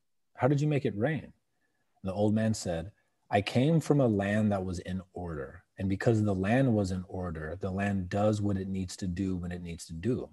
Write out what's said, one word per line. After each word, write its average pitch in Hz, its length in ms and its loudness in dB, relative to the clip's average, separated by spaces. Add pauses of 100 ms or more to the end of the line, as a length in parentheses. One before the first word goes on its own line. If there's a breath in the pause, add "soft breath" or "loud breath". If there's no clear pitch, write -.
(360)
How 127 140 4
did 143 100 4
you 151 80 2
make 147 180 0
it 98 120 -2
rain?" 127 260 0
And - 840 -16
the 92 40 -4
old 104 200 4
man 110 200 2
said, 87 380 -4 (380)
"I 104 120 2
came 147 380 2
from 147 220 4
a 127 60 6
land 104 440 2
that 95 140 0
was 90 140 -4
in 92 220 -6 (120)
order. 78 500 -8 (160)
And 98 100 0
because 107 340 2
the 104 100 2
land 113 400 2
was 101 180 2
in 92 160 -4
order, 82 520 -8
the 95 120 -4
land 98 380 -2
does 104 320 2
what 101 160 0
it 95 100 -4
needs 95 300 -4
to 101 100 -6
do 92 280 -2
when 87 160 -6
it 87 100 -8
needs 85 240 -10
to - 80 -14
do, 90 400 -4